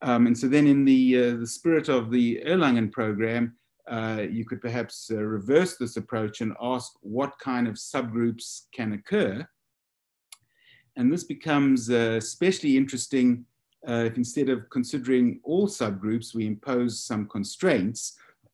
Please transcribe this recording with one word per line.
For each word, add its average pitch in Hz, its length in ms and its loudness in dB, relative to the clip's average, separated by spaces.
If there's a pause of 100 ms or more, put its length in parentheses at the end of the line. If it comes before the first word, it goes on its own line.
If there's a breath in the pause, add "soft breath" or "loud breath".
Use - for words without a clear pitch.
Um, 120 260 4
and 117 100 2
so 131 100 0
then 147 180 4
in 139 200 6
the, 127 320 6
uh, 123 180 2
the 117 120 -6
spirit 156 420 0
of 120 200 0
the 120 380 2
Erlangen 135 420 2
program, 113 640 -2 (320)
uh, 110 420 -4
you 113 160 -6
could 123 160 -10
perhaps, 117 500 -6
uh, 110 100 -2
reverse 110 540 2
this 120 220 -6
approach 110 420 -6
and 110 220 -4
ask 123 400 -6
what 127 360 -6
kind 123 300 -2
of 107 80 -6
subgroups 117 960 -6
can 110 200 -6
occur. 127 520 -4 (1500 soft breath)
And 127 160 2
this 170 140 -2
becomes, 139 640 2
uh, 117 280 2
especially 156 600 0
interesting, 123 680 2 (400)
uh, 117 200 0
if 113 100 -2
instead 127 320 -2
of 120 220 -2
considering 127 760 0
all 190 240 0
subgroups, 107 680 -4
we 113 140 -2
impose 120 560 -2
some 107 240 -4
constraints. 113 880 -2 (360 soft breath)